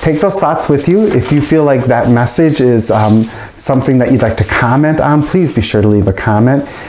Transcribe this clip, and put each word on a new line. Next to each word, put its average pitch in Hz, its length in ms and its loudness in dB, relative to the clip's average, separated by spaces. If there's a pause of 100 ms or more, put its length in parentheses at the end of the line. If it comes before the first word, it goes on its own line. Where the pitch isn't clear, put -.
take 151 180 0
those - 180 0
thoughts 156 300 -2
with 143 220 0
you. 202 180 2
If - 240 0
you 147 100 2
feel 156 220 0
like 135 220 2
that 120 240 0
message 123 500 2
is, 120 320 2
um, 107 320 2 (320)
something 131 440 0
that 120 120 0
you'd 123 100 2
like 113 140 -2
to - 80 -2
comment 147 560 0
on, 147 240 0
please 165 300 -2
be - 80 -2
sure - 200 -2
to 104 60 2
leave 104 220 2
a - 40 0
comment. 120 540 0 (220)